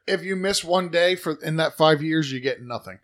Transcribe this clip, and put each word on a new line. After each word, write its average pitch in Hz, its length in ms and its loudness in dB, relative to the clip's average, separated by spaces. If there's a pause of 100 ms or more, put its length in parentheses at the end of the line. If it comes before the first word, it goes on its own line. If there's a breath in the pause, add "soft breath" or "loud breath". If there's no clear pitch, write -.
(120)
If 175 140 -2
you 190 100 -4
miss 190 260 -2
one 175 280 0
day 175 260 2
for 160 260 -4
in 156 140 -4
that 160 220 -2
five 156 260 6
years, 156 300 0
you 131 80 -6
get 127 200 -4
nothing. 113 420 -10